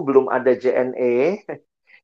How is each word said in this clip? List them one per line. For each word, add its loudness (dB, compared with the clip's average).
belum 2
ada 2
J -2
N 0
E. 0